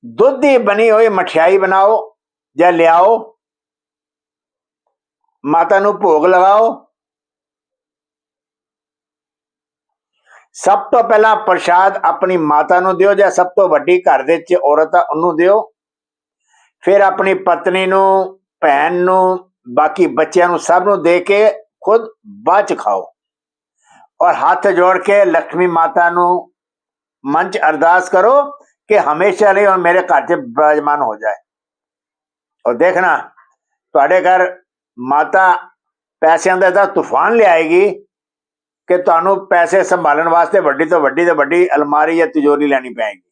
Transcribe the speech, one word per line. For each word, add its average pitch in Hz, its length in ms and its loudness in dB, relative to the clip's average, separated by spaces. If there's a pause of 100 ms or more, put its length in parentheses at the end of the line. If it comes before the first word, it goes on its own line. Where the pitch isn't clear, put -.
ਦੁੱਧ 233 380 0
ਦੀ 277 180 2
ਬਣੀ 214 320 0
ਹੋਈ 220 200 2
ਮਠਿਆਈ 180 460 0
ਬਣਾਓ 190 400 2 (600)
ਜਾਂ 175 140 4
ਲਿਆਓ, 170 460 2 (2250)
ਮਾਤਾ 165 360 0
ਨੂੰ 202 200 -2
ਭੋਗ 160 260 2
ਲਗਾਓ। 196 440 4 (3750)
ਸਭ 202 360 -2
ਤੋਂ 233 120 2
ਪਹਿਲਾਂ 214 320 2 (100)
ਪ੍ਰਸ਼ਾਦ 180 600 0
ਆਪਣੀ 185 320 -2
ਮਾਤਾ 151 420 0
ਨੂੰ 185 180 -2
ਦਿਓ, 196 160 2
ਜਾਂ 196 180 2
ਸਭ 180 240 -2
ਤੋਂ 196 140 2
ਵੱਡੀ 156 320 0
ਘਰ 143 220 0
ਦੇ 160 140 0
ਵਿੱਚ - 180 -6
ਔਰਤ 151 400 0
ਆ, 180 60 4
ਉਹਨੂੰ 160 360 -4
ਦਿਓ। 190 240 2 (1200)
ਫਿਰ 196 180 2
ਆਪਣੀ 190 320 0 (100)
ਪਤਨੀ 185 420 -2
ਨੂੰ, 190 540 0 (220)
ਭੈਣ 151 340 0
ਨੂੰ, 185 560 -2 (240)
ਬਾਕੀ 156 340 0
ਬੱਚਿਆਂ 160 400 0
ਨੂੰ, 175 100 -4
ਸਭ 180 240 0
ਨੂੰ 202 200 -2
ਦੇ 175 180 2
ਕੇ 202 280 2 (360)
ਖੁਦ 220 220 0 (380)
ਬਾਅਦ 196 200 0
ਚ 180 120 -6
ਖਾਓ। 98 260 -4 (1160)
ਔਰ 170 160 2
ਹੱਥ 185 340 -2
ਜੋੜ 180 340 2
ਕੇ 202 220 2
ਲਕਸ਼ਮੀ 165 440 -2
ਮਾਤਾ 165 400 0
ਨੂੰ 180 420 -2 (720)
ਮਨ 160 280 -4
ਚ - 80 -6 (100)
ਅਰਦਾਸ 165 400 0
ਕਰੋ 220 320 2 (480)
ਕਿ 208 120 2
ਹਮੇਸ਼ਾ 190 500 0
ਲਈ 202 140 2
ਹੁਣ 190 120 2
ਮੇਰੇ 175 260 0
ਘਰ 170 240 0
ਚ 175 80 0
ਬਿਰਾਜਮਾਨ 147 680 -2
ਹੋ 113 140 -4
ਜਾਏ। 107 200 -6 (1300)
ਔਰ 120 80 0
ਦੇਖਣਾ, 165 440 0 (800)
ਤੁਹਾਡੇ 151 260 2
ਘਰ 185 240 2 (520)
ਮਾਤਾ 151 580 0 (640)
ਪੈਸਿਆਂ 165 360 0
ਦਾ 185 140 2
ਤਾਂ 196 160 2
ਤੂਫਾਨ 180 480 -2
ਲਿਆਏਗੀ 180 540 2 (1000)
ਕਿ 180 80 2
ਤੁਹਾਨੂੰ 180 380 0 (120)
ਪੈਸੇ 175 360 0
ਸੰਭਾਲਣ 165 460 -2
ਵਾਸਤੇ 170 300 0
ਵੱਡੀ 151 260 -2
ਤੋਂ 165 160 0
ਵੱਡੀ 143 240 0
ਤੋਂ 170 100 2
ਵੱਡੀ 156 400 0
ਅਲਮਾਰੀ 151 420 0
ਜਾਂ 170 100 0
ਤਿਜੋਰੀ 147 400 0
ਲੈਣੀ 127 260 -4
ਪਏਗੀ। 107 280 -8 (100)